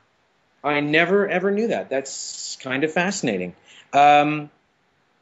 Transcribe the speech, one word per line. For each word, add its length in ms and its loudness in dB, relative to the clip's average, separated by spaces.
I 180 -2
never, 460 2
ever 220 -2
knew 200 -2
that. 200 -6
That's 720 -8
kind 220 -4
of 100 -2
fascinating. 640 -2
Um, 580 4